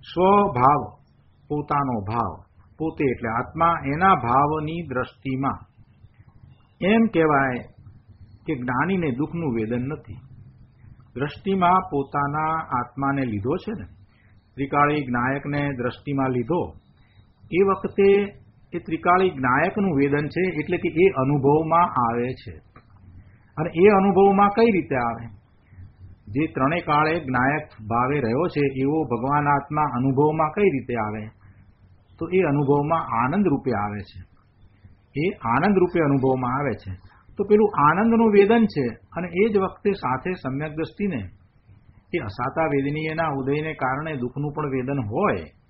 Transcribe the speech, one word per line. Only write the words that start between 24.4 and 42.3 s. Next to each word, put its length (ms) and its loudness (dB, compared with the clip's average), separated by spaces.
કઈ 160 4
રીતે 300 0
આવે? 440 -6
જે 180 -2
ત્રણેય 340 -2
કાળે 380 0
જ્ઞાયક 680 -2
ભાવે 340 0
રહ્યો 260 0
છે 340 -2
એવો 220 0
ભગવાન 440 -2
આત્મા 340 0
અનુભવમાં 720 0
કઈ 120 -2
રીતે 320 0
આવે? 300 -6
તો 140 -6
એ 80 4
અનુભવમાં 800 2
આનંદ 240 2
રૂપે 240 0
આવે 280 -4
છે. 200 -16
એ 100 0
આનંદ 480 0
રૂપે 220 2
અનુભવમાં 600 2
આવે 140 -2
છે. 240 -12
તો 60 -2
પેલું 260 4
આનંદનું 420 4
વેદન 340 6
છે 220 -2
અને 400 -10
એ 260 0
જ 40 0
વખતે 340 -2
સાથે 420 -4
સમ્યક 380 -6
દ્રષ્ટિને 580 -6
એ 40 -4
અસાતા 460 -4